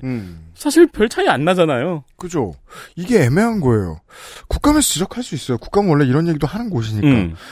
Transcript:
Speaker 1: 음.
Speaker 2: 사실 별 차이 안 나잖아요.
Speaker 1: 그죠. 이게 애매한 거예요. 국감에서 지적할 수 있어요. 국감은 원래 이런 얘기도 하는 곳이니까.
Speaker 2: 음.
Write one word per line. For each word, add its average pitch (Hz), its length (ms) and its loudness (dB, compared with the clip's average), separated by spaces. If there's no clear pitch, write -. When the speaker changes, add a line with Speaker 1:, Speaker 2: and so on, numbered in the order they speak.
Speaker 1:
음. 92 500 -10
Speaker 2:
사실 311 320 4
별 226 240 0
차이 381 180 -2
안 143 160 2
나잖아요. 160 600 0
Speaker 1:
그죠. 151 360 -6
이게 185 280 2
애매한 202 380 2
거예요. 101 380 0
국감에서 294 340 2
지적할 190 420 -4
수 - 100 -12
있어요. 127 240 -4
국감은 202 320 -2
원래 147 160 4
이런 147 220 2
얘기도 151 180 -2
하는 220 240 -6
곳이니까. 110 380 -2
Speaker 2:
음. 95 280 2